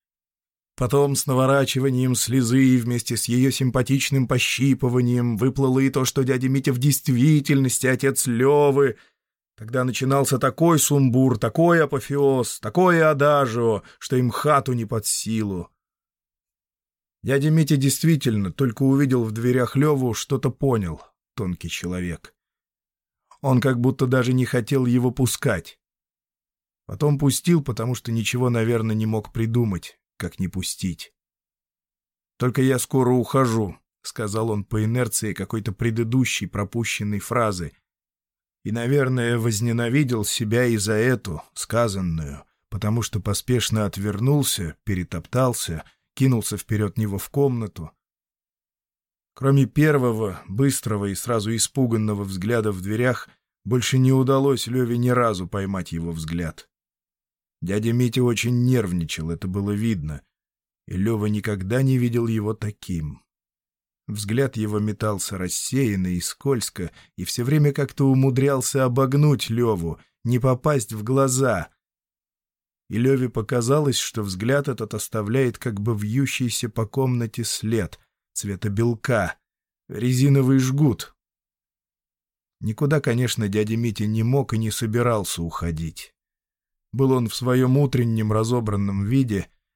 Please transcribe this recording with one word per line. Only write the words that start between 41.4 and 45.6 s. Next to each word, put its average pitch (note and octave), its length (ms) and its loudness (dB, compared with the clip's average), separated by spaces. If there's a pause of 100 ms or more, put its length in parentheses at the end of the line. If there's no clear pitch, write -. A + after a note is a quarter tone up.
сказанную, F2 920 -2 (260)
потому G#2+ 320 -2
что - 180 -4
поспешно G#2+ 640 0
отвернулся, G#2 1000 -2
перетоптался, F#2 1000 -4 (300)